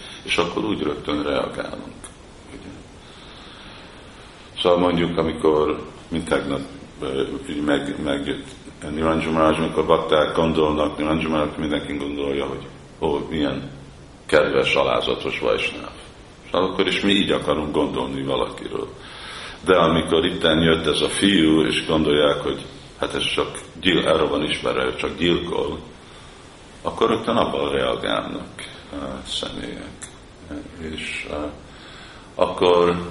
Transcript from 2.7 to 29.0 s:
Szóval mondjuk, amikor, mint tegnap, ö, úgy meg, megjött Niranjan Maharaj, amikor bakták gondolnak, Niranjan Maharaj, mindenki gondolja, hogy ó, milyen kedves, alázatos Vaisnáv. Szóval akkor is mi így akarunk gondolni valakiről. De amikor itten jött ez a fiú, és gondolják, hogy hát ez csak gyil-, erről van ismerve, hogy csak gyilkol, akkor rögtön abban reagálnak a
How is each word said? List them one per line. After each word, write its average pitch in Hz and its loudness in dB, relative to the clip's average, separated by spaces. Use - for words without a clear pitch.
Szóval 87 6
mondjuk, 85 2
amikor, 78 2
mint 82 -4
tegnap, 69 0
ö, 67 -2
úgy 73 -4
meg, 71 -2
megjött 69 -2
Niranjan 80 0
Maharaj, 78 6
amikor 80 0
bakták 78 4
gondolnak, 76 2
Niranjan 80 0
Maharaj, 76 0
mindenki 73 -2
gondolja, 69 -2
hogy 67 -8
ó, 71 0
milyen 69 -2
kedves, 69 4
alázatos 65 0
Vaisnáv. - -2
Szóval 92 2
akkor 90 0
is 92 0
mi 101 2
így 98 2
akarunk 73 0
gondolni 67 -2
valakiről. 62 -4
De 92 8
amikor 82 4
itten 82 2
jött 82 4
ez 76 0
a 73 2
fiú, 80 4
és - 0
gondolják, 73 4
hogy 67 -4
hát - -4
ez 67 -2
csak - -2
gyil-, 82 4
erről 78 4
van 71 0
ismerve, 64 -2
hogy 65 -2
csak - -4
gyilkol, 78 0
akkor - 2
rögtön 113 0
abban 71 2
reagálnak 52 -2
a 65 -10